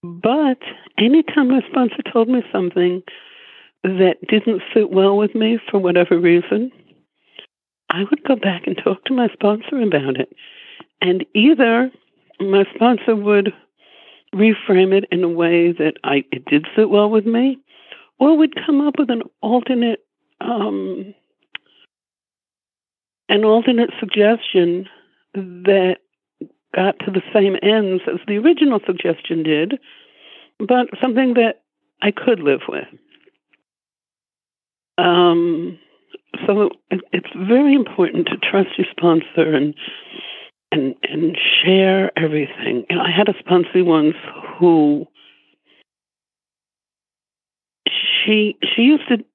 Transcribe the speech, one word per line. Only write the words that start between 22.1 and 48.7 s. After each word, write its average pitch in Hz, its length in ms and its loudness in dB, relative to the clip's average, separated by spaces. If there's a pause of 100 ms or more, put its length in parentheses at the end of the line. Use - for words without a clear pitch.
an 208 160 0
alternate 233 460 2 (100)
suggestion 196 880 0 (460)
that 185 640 0 (760)
got 190 260 -2
to - 100 -8
the 190 120 -4 (120)
same 196 280 2
ends 196 460 0
as 180 180 -6
the 208 120 -4
original 269 480 2
suggestion 170 560 -4
did, 160 360 -2 (800)
but 247 300 0 (140)
something 254 320 0
that 233 280 0 (400)
I 208 80 2
could 208 300 0
live 143 260 0
with. - 220 -10 (2000)
Um, 175 800 2 (680)
so 202 240 2 (200)
it, 185 100 -4 (120)
it's 185 140 -6 (100)
very 247 380 4
important 180 540 -2
to - 80 -6
trust - 420 -2
your 185 120 -2
sponsor 160 640 0
and, 147 200 0 (960)
and, 135 320 -2
and 160 340 -4 (280)
share 190 540 2
everything. 151 720 -4
And 175 120 -4
I - 100 -2
had 208 180 0
a 202 100 -4
sponsor 180 460 2
once 160 300 2 (440)
who 156 480 4 (2750)
she, - 720 -2
she - 200 -2